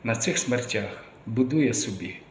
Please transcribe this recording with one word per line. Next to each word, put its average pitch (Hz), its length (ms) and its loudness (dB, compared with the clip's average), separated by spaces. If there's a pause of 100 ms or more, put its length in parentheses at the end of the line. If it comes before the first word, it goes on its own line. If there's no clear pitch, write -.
на 113 120 2
цих 156 220 0
смертях 120 640 -2 (220)
будує 127 480 4
собі 95 420 -4 (160)